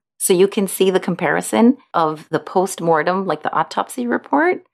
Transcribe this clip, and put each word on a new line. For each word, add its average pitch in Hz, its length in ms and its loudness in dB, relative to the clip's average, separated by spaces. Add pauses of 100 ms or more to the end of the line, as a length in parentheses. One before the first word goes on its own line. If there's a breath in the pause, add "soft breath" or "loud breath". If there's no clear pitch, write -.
(180)
So - 140 0
you 185 140 6
can 196 220 -2
see 190 240 2
the 185 80 0
comparison 185 760 2 (140)
of 156 380 -2
the 156 100 0
post-mortem, 180 840 -2
like 156 160 -4
the - 100 -4
autopsy - 540 -4
report, 277 680 -2